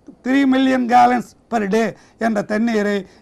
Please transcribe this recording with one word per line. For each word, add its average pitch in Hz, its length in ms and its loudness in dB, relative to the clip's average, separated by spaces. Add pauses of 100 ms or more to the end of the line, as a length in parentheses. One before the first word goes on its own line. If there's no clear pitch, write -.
(220)
three 277 300 0
million 262 340 0
gallons 247 380 4 (260)
per 220 160 -2
day 208 280 -2 (240)
என்ற 220 240 -2
தண்ணீரை 208 640 -2 (160)